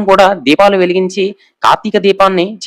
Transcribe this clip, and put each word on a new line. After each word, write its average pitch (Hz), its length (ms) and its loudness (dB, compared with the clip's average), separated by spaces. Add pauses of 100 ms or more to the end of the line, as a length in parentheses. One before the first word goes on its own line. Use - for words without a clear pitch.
కూడా 190 280 4
దీపాలు 190 440 0
వెలిగించి 185 580 -2 (280)
కార్తీక 170 340 0
దీపాన్ని 190 680 0